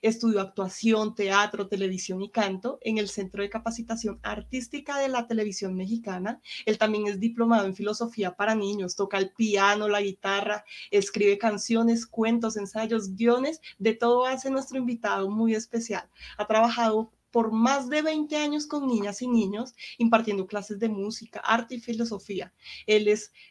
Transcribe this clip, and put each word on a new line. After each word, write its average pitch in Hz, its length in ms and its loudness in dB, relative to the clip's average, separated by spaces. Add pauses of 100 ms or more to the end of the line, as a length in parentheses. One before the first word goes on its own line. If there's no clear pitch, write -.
Estudió 220 380 2
actuación, 214 720 0
teatro, 202 540 2
televisión 190 540 -4
y 214 80 -10
canto 202 500 -2
en 220 180 -2
el 208 100 -2
Centro 202 340 -6
de 202 80 -4
Capacitación 226 720 -6
Artística 254 760 -6
de 269 100 0
la 247 180 -2
Televisión 208 500 -2
Mexicana. 196 640 -4 (240)
Él 226 140 0
también 214 280 0
es 202 140 -4
diplomado 226 460 2
en 196 80 -4
filosofía 214 600 -4
para 214 200 0
niños, 202 420 -2
toca 196 220 -2
el 190 120 0
piano, 208 580 4
la 208 120 2
guitarra, 202 640 -2 (260)
escribe 202 480 4
canciones, 226 680 2
cuentos, 226 500 0
ensayos, 214 580 -4
guiones, 247 460 2 (180)
de 226 160 2
todo 240 320 4
hace 262 240 -4
nuestro 269 280 -4
invitado 226 500 -2
muy 220 260 2
especial. 226 540 -4 (280)
Ha 208 100 -4
trabajado 226 640 2 (220)
por 226 200 2
más 247 360 4
de 302 140 0
veinte 302 340 -2
años 294 300 -2
con 285 200 -4
niñas 208 360 -2
y 254 60 -4
niños, 220 460 0 (240)
impartiendo 220 480 2
clases 202 320 -8
de 226 100 0
música, 208 520 -6
arte 233 360 -2
y 233 40 -10
filosofía. 226 720 -6 (340)
Él 214 220 6
es 214 240 2 (180)